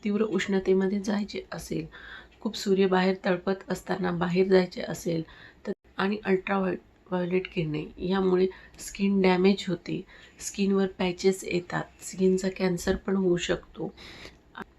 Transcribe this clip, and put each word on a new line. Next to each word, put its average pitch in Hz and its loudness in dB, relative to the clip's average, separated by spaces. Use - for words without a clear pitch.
तीव्र 208 0
उष्णतेमध्ये 190 0
जायचे 202 -4
असेल, 160 -8
खूप 214 -6
सूर्य 196 4
बाहेर 185 2
तळपत 190 -2
असताना 180 -4
बाहेर 175 2
जायचे 185 4
असेल 165 -4
तर 214 -4
आणि 196 -2
अल्ट्रा 190 0
व्हाय-, 185 -2
व्हायोलेट 180 -2
किरणे 156 -4
यामुळे 185 2
स्किन 196 0
डॅमेज 185 4
होते, 170 -6
स्किनवर 196 2
पॅचेस 190 0
येतात, 165 -4
स्किनचा 185 2
कॅन्सर 185 0
पण 190 -4
होऊ 185 2
शकतो. - -6